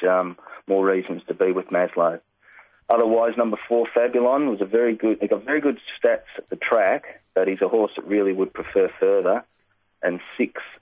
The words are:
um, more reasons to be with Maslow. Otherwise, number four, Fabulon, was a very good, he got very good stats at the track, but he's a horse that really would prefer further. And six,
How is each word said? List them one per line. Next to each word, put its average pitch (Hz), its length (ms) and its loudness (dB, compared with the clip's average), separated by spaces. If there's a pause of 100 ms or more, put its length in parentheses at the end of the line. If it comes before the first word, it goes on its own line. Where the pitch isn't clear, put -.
um, 92 340 0 (300)
more 98 180 2
reasons 92 440 -2
to 85 60 -6
be 95 180 2
with 92 160 -4
Maslow. 87 500 0 (720)
Otherwise, 117 460 2
number 117 220 -2 (100)
four, 117 260 0
Fabulon, 123 560 2
was 101 100 -6
a 98 60 -2
very 117 300 0
good, 110 240 0
he 104 80 -2
got 104 160 0
very 147 160 -2
good 139 180 -2 (180)
stats 117 300 0 (100)
at - 140 -16
the - 60 -8
track, 113 640 0 (120)
but 95 120 2
he's 95 160 -2
a 95 60 2
horse 107 260 2
that - 100 -10
really 101 280 0
would 95 200 -2
prefer - 360 0 (100)
further. 98 460 2 (600)
And 90 140 -2 (180)
six, - 240 -4 (220)